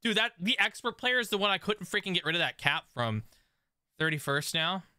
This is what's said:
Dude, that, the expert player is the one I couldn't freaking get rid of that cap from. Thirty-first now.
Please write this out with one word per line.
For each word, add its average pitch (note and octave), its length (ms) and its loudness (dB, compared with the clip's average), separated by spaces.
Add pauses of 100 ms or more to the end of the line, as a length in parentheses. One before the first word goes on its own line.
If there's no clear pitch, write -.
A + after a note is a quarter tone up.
Dude, A3 160 2
that, A3+ 220 2
the A3 180 0
expert G#3+ 400 0
player B3+ 220 2
is A3+ 100 -2
the G#3 80 0
one G3 140 2
I F#3 80 0
couldn't G#3 260 -4
freaking F#3+ 300 -2
get F3 100 0
rid D#3 80 0
of E3+ 60 0
that C#3 180 -2
cap D3 340 0
from. A2+ 300 0 (800)
Thirty-first D3+ 560 0
now. E3+ 260 0 (180)